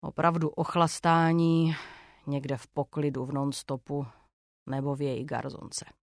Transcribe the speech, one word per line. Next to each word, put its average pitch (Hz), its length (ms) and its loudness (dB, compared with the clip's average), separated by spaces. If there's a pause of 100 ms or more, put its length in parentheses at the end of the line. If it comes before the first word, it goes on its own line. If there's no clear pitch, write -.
opravdu 160 480 0
o 156 160 -2
chlastání 165 1120 4 (500)
někde 139 300 -2
v - 100 -12
poklidu 143 580 -2
v 135 80 -8
nonstopu 139 760 -4 (600)
nebo 135 300 -4
v 139 60 -4
její 131 220 -2
garzonce. - 600 -8 (180)